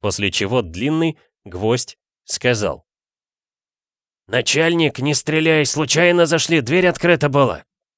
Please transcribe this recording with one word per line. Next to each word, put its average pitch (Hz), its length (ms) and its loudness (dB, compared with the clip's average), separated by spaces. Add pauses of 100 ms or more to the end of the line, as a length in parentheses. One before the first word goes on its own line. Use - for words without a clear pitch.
после 101 320 -2
чего 110 300 -2
Длинный, 147 540 -2 (280)
Гвоздь, 104 520 -4 (280)
сказал: 104 640 -2 (1400)
"Начальник, 151 760 0
не 143 140 0
стреляй, 156 520 0
случайно 170 580 2
зашли, 160 380 2
дверь 175 260 2
открыта 165 400 0
была". 131 360 0 (340)